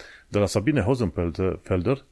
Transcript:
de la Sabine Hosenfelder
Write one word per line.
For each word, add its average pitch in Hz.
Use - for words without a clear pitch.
de 101
la 101
Sabine 117
Hosenfelder 95